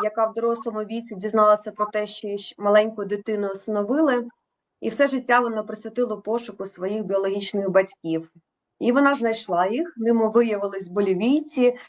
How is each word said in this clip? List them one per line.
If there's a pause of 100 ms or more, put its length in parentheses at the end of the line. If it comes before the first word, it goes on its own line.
яка
в
дорослому
віці
дізналася
про
те,
що
її
щ-,
маленьку
дитину
усиновили, (540)
і
все
життя
вона
присвятила
пошуку
своїх
біологічних
батьків. (480)
І
вона
знайшла
їх,
ними
виявились
болівійці, (120)